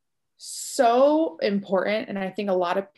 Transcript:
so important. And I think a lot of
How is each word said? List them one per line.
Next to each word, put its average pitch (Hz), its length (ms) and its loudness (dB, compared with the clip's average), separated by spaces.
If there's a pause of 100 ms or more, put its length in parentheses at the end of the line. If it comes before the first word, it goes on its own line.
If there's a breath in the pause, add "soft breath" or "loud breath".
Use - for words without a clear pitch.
(380)
so 285 1040 2
important. 202 680 -2
And 196 100 -6
I 190 100 -4
think 202 200 -6
a 190 40 0
lot 180 240 0
of 190 200 -6